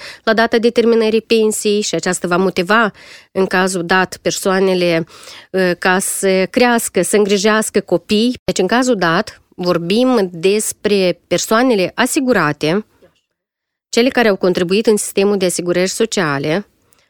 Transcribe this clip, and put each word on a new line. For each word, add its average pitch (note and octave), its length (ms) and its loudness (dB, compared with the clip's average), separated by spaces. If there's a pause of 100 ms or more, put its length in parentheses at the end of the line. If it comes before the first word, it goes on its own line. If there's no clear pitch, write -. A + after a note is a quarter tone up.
(240)
la A3 100 0
data A3+ 240 2
determinării A3+ 640 2
pensiei G#3+ 600 0
și - 140 -6
aceasta F3+ 320 -4
va F3 100 0
motiva, F#3+ 540 0 (400)
în F#3+ 140 0
cazul F#3 400 -2
dat, F#3 360 0
persoanele, F3+ 840 0 (460)
uh, F#3 280 0
ca F#3 200 0
să F#3+ 500 0
crească, A#3+ 520 0
să F3 160 0
îngrijească G#3 600 0
copii. G#3+ 540 0 (100)
Deci, - 140 -4
în F#3 100 0
cazul B3 280 0
dat, F3+ 400 0 (200)
vorbim F#3 760 0
despre F#3+ 960 -2
persoanele A3 680 0
asigurate, G#3 880 0 (1040)
cele A#3+ 200 0
care A#3+ 180 2
au G3 80 2
contribuit F#3 500 0
în G#3+ 120 4
sistemul G3+ 400 0
de F#3 80 0
asigurări F3+ 440 -2
sociale, D#3+ 800 -2 (420)